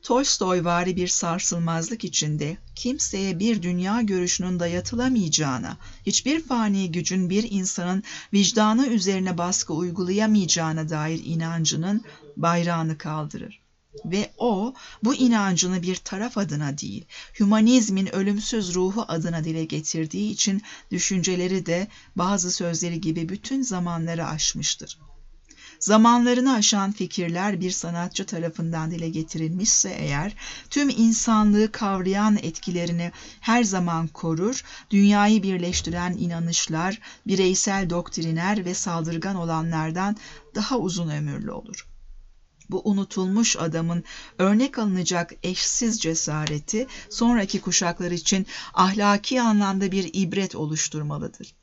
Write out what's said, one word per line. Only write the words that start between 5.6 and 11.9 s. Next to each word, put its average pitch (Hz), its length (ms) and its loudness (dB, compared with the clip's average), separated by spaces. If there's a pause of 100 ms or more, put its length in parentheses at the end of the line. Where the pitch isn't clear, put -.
hiçbir 285 380 0
fani 202 480 0
gücün 180 380 -2
bir 214 220 0
insanın 185 520 -2 (300)
vicdanı 214 540 4
üzerine 190 500 0
baskı 175 360 -2
uygulayamayacağına 175 1160 2
dair 160 360 -4
inancının 165 760 -2 (340)